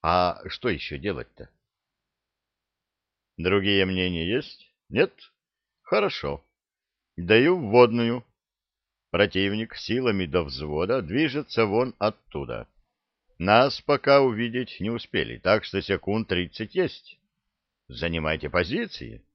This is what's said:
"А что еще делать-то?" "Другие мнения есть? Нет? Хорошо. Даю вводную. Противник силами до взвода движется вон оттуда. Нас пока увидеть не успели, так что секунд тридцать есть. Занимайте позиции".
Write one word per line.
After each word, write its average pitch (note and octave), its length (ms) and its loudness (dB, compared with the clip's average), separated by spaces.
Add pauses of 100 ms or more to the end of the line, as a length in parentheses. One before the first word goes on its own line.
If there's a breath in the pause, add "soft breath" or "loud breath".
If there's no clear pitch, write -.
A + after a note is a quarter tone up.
"А F2 360 2 (100)
что - 200 -6
еще D#2 300 -6
делать-то?" D#2 500 -8 (1900)
"Другие G2 480 2
мнения F2+ 420 -2
есть? - 420 -6 (200)
Нет? D3+ 220 0 (720)
Хорошо. E3 640 -4 (720)
Даю A2+ 400 4
вводную. A#2+ 680 4 (880)
Противник G2+ 640 0
силами A#2+ 520 -2
до E2 180 0
взвода D2+ 560 -4
движется B2 640 -2
вон A2+ 340 0
оттуда. C#2+ 720 -6 (680)
Нас A2+ 420 4
пока C#3 400 4
увидеть A#2+ 580 -2
не G2+ 120 -4
успели, C#2+ 480 -4
так G2+ 260 2
что G2 160 -4
секунд G2+ 480 -2
тридцать F2+ 460 -4
есть. - 440 -4 (720)
Занимайте D#2 600 -4
позиции". A2 760 -4 (100)